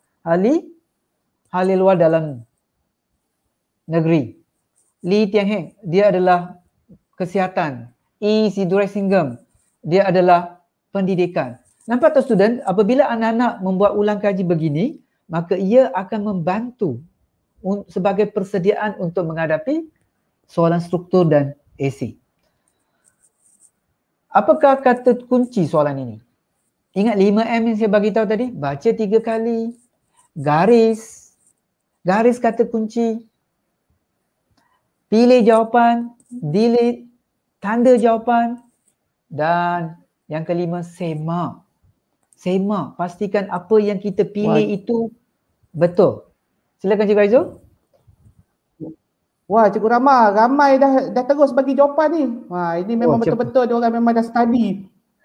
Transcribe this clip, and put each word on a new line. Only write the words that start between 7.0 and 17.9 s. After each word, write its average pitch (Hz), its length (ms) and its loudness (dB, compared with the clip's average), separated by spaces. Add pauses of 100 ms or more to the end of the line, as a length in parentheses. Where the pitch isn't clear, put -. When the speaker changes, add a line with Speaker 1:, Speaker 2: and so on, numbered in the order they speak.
Speaker 1:
kesihatan. 175 720 -4 (320)
E 214 320 0
C 196 160 -4
Durai 196 240 0
Singgam, 185 480 -2 (400)
dia 190 280 0
adalah 180 520 2 (320)
pendidikan. 175 640 -2 (300)
Nampak 247 320 0
tak, 262 80 4
student, 226 400 2
apabila 214 400 2
anak-anak 226 560 -2
membuat 190 320 0
ulang 208 240 -2
kaji 202 240 -2
begini, 170 560 -2 (320)
maka 170 240 -6
ia 220 400 2
akan 208 400 -6
membantu 185 640 -6 (640)
un-, 202 240 -6
sebagai 196 480 -2